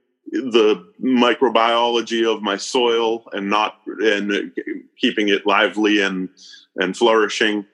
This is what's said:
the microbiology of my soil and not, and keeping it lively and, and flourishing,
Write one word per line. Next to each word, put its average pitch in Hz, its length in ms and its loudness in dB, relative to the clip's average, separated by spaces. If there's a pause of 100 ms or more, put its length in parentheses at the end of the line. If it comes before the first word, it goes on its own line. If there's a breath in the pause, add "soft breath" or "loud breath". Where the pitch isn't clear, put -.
(320)
the 107 540 2 (160)
microbiology 117 1300 2
of 104 120 -2
my 101 160 -2
soil 117 760 0
and 98 180 -6
not, 107 360 -2
and 101 680 -2 (480)
keeping 107 300 0
it 98 180 0
lively 104 540 2
and, 95 260 -2 (480 loud breath)
and 92 220 -2
flourishing, 107 760 2